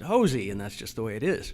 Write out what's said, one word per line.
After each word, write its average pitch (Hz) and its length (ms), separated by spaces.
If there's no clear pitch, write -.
Hosea, 151 500
and 101 80
that's 101 160
just - 200
the 113 80
way 110 120
it 110 80
is. - 300